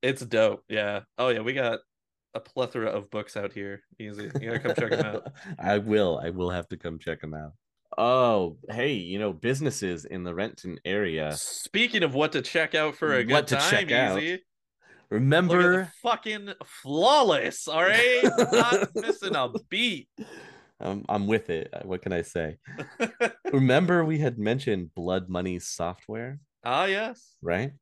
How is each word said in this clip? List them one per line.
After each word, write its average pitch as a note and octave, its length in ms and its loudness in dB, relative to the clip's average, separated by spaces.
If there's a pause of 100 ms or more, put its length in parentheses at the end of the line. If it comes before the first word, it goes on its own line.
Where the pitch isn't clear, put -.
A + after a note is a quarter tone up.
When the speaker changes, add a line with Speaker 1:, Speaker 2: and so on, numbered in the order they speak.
Speaker 1:
it's C3+ 200 -2
dope. A2 480 2
Yeah. G#2 320 -2 (160)
Oh, B2+ 120 2
yeah, A2+ 120 2
we A#2+ 120 -4
got B2 260 -2 (560)
a A2+ 40 -6
plethora A#2+ 500 -4
of G2+ 200 -6
books G#2+ 280 -8
out G2+ 160 -6
here. G2 280 -10 (180)
Easy. G#2 300 -12 (100)
You A2+ 120 -8
gotta A#2 80 -2
come E3 160 -2
check A3 160 0
'em B2+ 140 0
out. G#2+ 220 -8 (180)
Speaker 2:
<laughs> F#3 140 -14
I G2+ 180 2
will. G2+ 460 2
I E2 80 -4
will F2+ 180 -4
have F2+ 200 -6
to F2 80 -10
come E2 220 -10
check D#2+ 240 -8
'em D#2 100 -10
out. D2+ 200 -12 (440)
Oh, A#2 600 4 (140)
hey, B2 220 0
you F#2+ 260 -6
know, G#2 140 -2
businesses G#2 720 -2
in F2+ 180 -8
the F2 100 -6
Renton F#2 500 -8
area. E2 540 -2
Speaker 1:
Speaking A3+ 680 -2
of C#3 120 0
what D3+ 160 2
to C#3+ 100 -2
check D#3+ 340 -2
out D#3 200 0
for D3+ 180 0
a C3 120 4
Speaker 2:
What C#3 220 4
Speaker 1:
good C3+ 120 0
Speaker 2:
to D3+ 100 2
check F#3 200 2
Speaker 1:
time, A#2+ 80 2 (160)
Speaker 2:
out. G2 100 0
Speaker 1:
Easy. F3 200 -6 (680)
Speaker 2:
Remember D#3+ 500 4
Speaker 1:
Look F3+ 200 6
at F#3 40 -4
the E3 60 -16 (100)
fucking G#3+ 520 -4 (120)
flawless, F#3 1000 4
all D#3+ 160 2
right? A#3+ 400 4
Speaker 2:
<laughs> B3 280 4
Speaker 1:
Not A3 440 4
missing G3+ 400 -2
a C3 140 0 (200)
beat. G3+ 400 -2 (680)
Speaker 2:
I'm, G2 280 -6
I'm G2+ 200 0
with G#2+ 240 0
it. E2 200 -4 (120)
What F#2 180 -8
can F#2+ 120 -6
I F2 100 -2
say? D#2+ 340 -6 (480)
Speaker 1:
<laughs> A3+ 480 -4
Speaker 2:
Remember D#3 500 4
we D#3 140 0
had B2+ 220 -2
mentioned G#2 560 -2
Blood F2+ 340 -2
Money F2+ 300 -4
Software? A2 800 -10 (240)
Speaker 1:
Ah, C3 220 0
yes. G#3+ 580 -6
Speaker 2:
Right? G2 380 -2